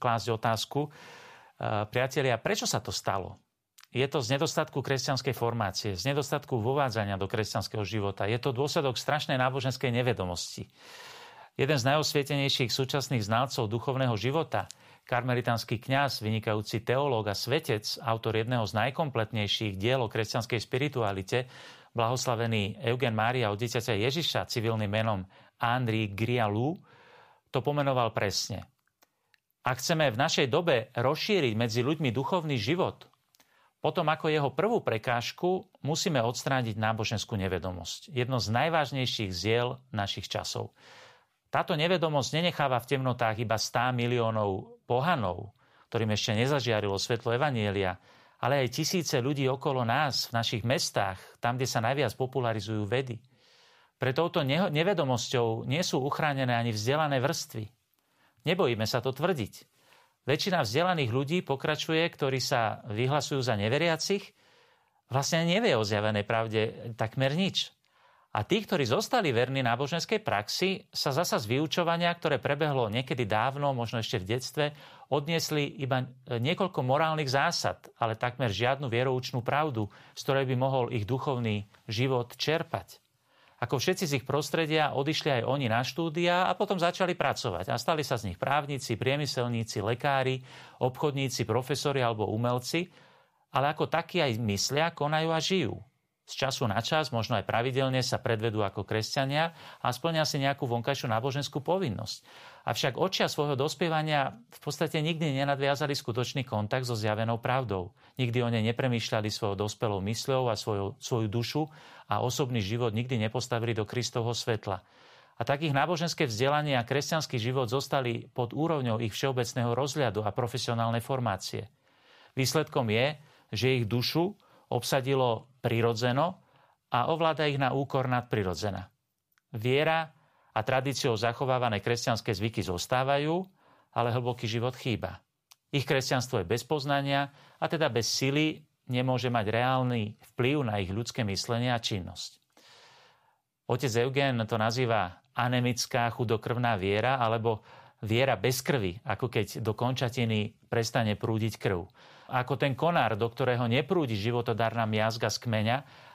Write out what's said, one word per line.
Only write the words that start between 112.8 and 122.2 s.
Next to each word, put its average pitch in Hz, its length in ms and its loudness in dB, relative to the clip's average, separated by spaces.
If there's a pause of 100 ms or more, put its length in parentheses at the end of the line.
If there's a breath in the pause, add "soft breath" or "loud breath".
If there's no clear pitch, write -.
nikdy 123 240 -2
nepostavili 117 560 -2
do 107 80 -2
Kristovho 120 480 -2
svetla. 107 480 -2 (580 loud breath)
A 120 60 -6
tak 143 240 0
ich 139 80 0
náboženské 156 560 0
vzdelanie 139 480 2
a 117 80 0
kresťanský 147 560 -2
život 127 240 0
zostali 120 640 -2
pod 120 240 -4
úrovňou 135 480 0
ich 113 80 -2
všeobecného 123 640 -2
rozhľadu 131 480 0
a 104 80 0
profesionálnej 117 720 -2
formácie. 110 640 -4 (720 soft breath)